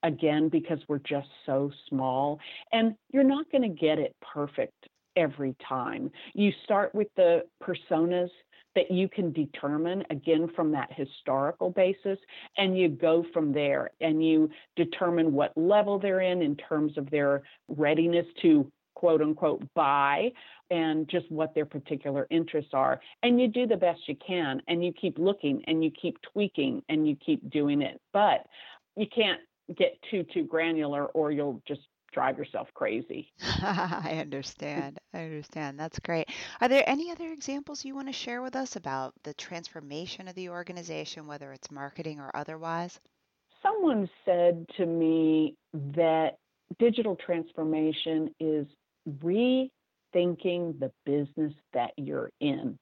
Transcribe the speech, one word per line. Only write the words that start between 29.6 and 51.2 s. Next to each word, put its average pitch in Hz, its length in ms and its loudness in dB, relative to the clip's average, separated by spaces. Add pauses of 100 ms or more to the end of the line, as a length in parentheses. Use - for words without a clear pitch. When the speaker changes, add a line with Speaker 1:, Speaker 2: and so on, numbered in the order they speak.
Speaker 1:
get - 240 2 (120)
too, 185 200 -2
too 165 120 -2
granular, 156 640 -2
or 151 240 0
you'll 143 360 -2
just 143 140 -8 (300)
drive 131 280 -2
yourself - 340 -8
crazy. - 600 -6
Speaker 2:
<laughs> - 60 -18 (200)
I 175 580 -4
understand. 143 800 -8 (160)
I 175 60 -10
understand. 151 600 -10
That's 160 200 -8
great. 165 280 -2 (320)
Are 254 80 4
there 269 200 6
any 320 240 -2
other 330 200 -10
examples 285 540 -10
you 269 80 -12
wanna 269 180 -10
share 240 300 -8
with 254 140 -10
us 262 200 -6
about 135 460 -6
the 151 140 -14
transformation 170 920 -12
of 185 60 -16
the 185 160 -10
organization, 170 800 -10
whether 143 260 -12
it's - 160 -18
marketing 143 500 -10
or 139 160 -12
otherwise? 165 640 -6 (640)
Speaker 1:
Someone 320 480 2 (160)
said 175 400 4 (120)
to 185 100 2
me 160 640 4 (180)
that 160 640 0 (420)
digital 220 360 2
transformation 160 1200 -2
is 156 260 0 (580)
rethinking 247 460 2 (1120)
the 131 120 -4 (140)
business 147 480 -2 (200)